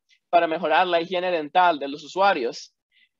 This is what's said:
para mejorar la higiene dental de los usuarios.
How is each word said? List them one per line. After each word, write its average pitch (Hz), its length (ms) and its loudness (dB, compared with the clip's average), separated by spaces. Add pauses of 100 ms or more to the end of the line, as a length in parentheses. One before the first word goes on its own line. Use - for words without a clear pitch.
(280)
para 170 200 4
mejorar 160 380 0
la 170 140 0
higiene 180 300 -4
dental 170 480 2
de 139 100 -6
los 139 140 -12
usuarios. 165 720 -2 (460)